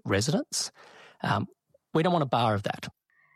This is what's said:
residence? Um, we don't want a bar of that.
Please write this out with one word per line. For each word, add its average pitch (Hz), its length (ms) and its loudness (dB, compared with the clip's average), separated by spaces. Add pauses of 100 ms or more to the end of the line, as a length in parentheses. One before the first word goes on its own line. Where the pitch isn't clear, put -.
residence? 147 680 -2 (520)
Um, 98 240 -2 (480)
we 160 80 4
don't 180 100 2
want 170 100 2
a - 40 0
bar 117 280 2
of 98 100 -2
that. - 240 -6 (480)